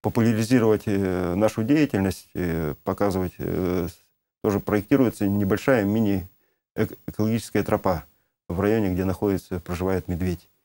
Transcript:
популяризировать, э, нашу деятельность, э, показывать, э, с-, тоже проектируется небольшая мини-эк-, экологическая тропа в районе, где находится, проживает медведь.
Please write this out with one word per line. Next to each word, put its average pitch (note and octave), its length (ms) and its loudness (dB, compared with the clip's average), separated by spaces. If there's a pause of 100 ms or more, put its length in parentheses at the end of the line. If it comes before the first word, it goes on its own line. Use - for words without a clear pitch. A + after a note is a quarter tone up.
популяризировать, A2 840 2
э, F#2 500 0
нашу G#2+ 280 0
деятельность, A2+ 680 0
э, E2 500 -2
показывать, F#2+ 560 -2
э, F2 500 -2
с-, - 80 -16 (440)
тоже G2+ 180 0
проектируется G#2+ 680 2
небольшая G2+ 580 2
мини-эк-, - 1120 -2 (100)
экологическая A2 560 -2
тропа F#2+ 420 -2 (420)
в F2 120 -4
районе, G2+ 340 2
где F#2 120 -2
находится, F#2+ 540 -2
проживает F2+ 480 -4
медведь. F2 400 -4 (180)